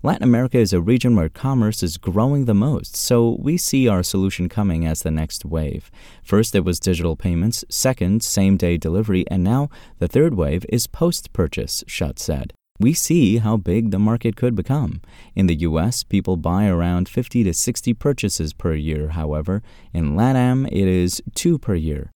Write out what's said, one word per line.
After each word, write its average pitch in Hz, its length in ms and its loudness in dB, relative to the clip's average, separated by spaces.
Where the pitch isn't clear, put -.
Latin 120 160 0
America 123 380 2
is 104 120 4
a 90 80 2
region 120 360 2
where 80 140 2
commerce 123 520 0
is 85 160 -4
growing 123 480 0
the 113 80 2
most, 117 420 0
so 117 440 2
we 160 180 0
see 135 300 2
our 92 160 4
solution 95 440 0
coming 85 380 0
as 80 160 -2
the 80 80 -4
next 78 340 -4
wave. 78 460 -6
First, 104 320 2
it 92 100 2
was 87 160 0
digital 82 360 0
payments, 90 540 -2
second, 110 520 0
same-day 95 560 2
delivery, 92 540 0
and 92 120 0
now 127 240 2
the 85 100 -2
third 147 280 2
wave 82 340 0
is 117 160 0
post-purchase, - 1000 -4
Schutt - 320 -6
said. - 340 -6
"We 123 140 4
see 135 440 2
how 110 200 0
big 104 320 0
the 95 80 0
market 110 380 0
could 123 180 0
become. 98 480 -2
In 95 140 2
the 82 140 0
U 80 180 0
S, 110 240 -2
people 92 340 0
buy 87 300 0
around 90 420 0
fifty 120 340 -2
to 92 80 2
sixty - 440 -2
purchases 101 580 -2
per 82 220 -2
year, 76 340 -4
however. 80 540 -4
In 80 240 -2
latam, 127 560 2
it 95 160 2
is 90 320 0
two 170 240 0
per - 160 -4
year. 78 420 -4